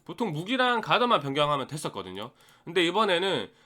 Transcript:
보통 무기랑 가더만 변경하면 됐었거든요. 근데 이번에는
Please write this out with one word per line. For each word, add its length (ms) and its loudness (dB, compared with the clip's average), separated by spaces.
보통 260 -4
무기랑 480 0
가더만 400 2
변경하면 460 0
됐었거든요. 640 -8
근데 220 0
이번에는 640 2